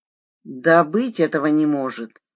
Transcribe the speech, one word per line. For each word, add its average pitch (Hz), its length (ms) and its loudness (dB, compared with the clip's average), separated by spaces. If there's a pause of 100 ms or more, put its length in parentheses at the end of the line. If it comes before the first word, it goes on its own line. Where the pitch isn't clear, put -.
(480)
Да 160 360 2
быть 226 340 -4
этого 156 280 0
не 151 200 2
может. 131 560 -4 (140)